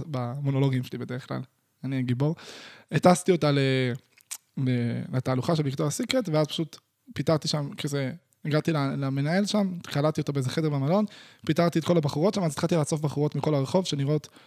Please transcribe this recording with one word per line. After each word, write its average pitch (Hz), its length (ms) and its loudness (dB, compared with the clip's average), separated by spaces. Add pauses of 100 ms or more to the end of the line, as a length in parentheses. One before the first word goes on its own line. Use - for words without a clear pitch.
במונולוגים 135 800 0
שלי 127 140 -10
בדרך 123 300 -8
כלל. 131 140 -6 (420)
אני 135 140 -4
הגיבור. 127 380 0 (560)
הטסתי 175 400 6
אותה 151 200 2
ל-, 143 80 4 (960)
ל-, 123 600 -2
לתהלוכה 131 380 0
של 151 80 2
ויקטוריה 143 280 -2
סיקרט, 233 380 -2
ואז 151 180 2
פשוט - 300 -6 (360)
פיטרתי 151 340 0
שם 147 300 -4
כזה, 139 340 -4 (340)
הגעתי 151 280 0
ל-, 143 240 0
למנהל 143 480 0
שם, 196 280 0 (100)
קלטתי 151 380 0
אותו 147 120 -2
באיזה 131 160 -2
חדר 160 200 0
במלון, 147 360 2 (400)
פיטרתי 170 340 2
את 147 60 -2
כל 175 120 4
הבחורות 151 360 2
שם, 202 100 0
אז 160 80 2
התחלתי 165 240 0
לאסוף 151 260 0
בחורות 147 340 0
מכל 151 200 0
הרחוב, 143 300 2
שנראות 147 420 0 (200)